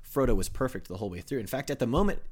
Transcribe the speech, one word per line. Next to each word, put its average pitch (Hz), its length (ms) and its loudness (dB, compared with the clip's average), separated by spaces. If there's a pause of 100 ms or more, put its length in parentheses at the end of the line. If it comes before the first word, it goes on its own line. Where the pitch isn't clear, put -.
(140)
Frodo 123 220 4
was 95 140 2
perfect - 380 -2
the 92 100 -8
whole 101 120 -4
way 87 120 -8
through. 139 180 -4
In 98 80 -6
fact, 135 240 -4
at 135 80 -4
the 120 80 2
moment 170 320 4 (120)